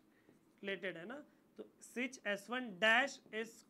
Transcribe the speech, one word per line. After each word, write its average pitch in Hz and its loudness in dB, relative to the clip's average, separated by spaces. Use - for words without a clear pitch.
related 185 -4
है 165 -10
ना। 285 -10
तो 214 -10
switch 254 -6
S 202 -2
one 247 -4
dash 226 6
is 220 -4